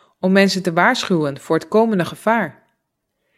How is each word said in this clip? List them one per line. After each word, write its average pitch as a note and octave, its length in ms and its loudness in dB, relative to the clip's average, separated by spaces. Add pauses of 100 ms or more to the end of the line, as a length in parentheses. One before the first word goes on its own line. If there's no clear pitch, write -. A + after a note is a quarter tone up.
(200)
om F#3 120 0
mensen F#3+ 320 2
te F3 100 -4
waarschuwen E3+ 680 0
voor - 160 -4
het D#3+ 120 -4
komende G#3+ 380 0
gevaar? G3+ 580 -4 (760)